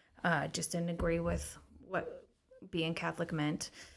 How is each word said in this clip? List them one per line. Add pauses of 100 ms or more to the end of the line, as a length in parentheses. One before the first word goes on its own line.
(240)
Uh,
just
didn't
agree
with (300)
what (440)
being
Catholic
meant. (260)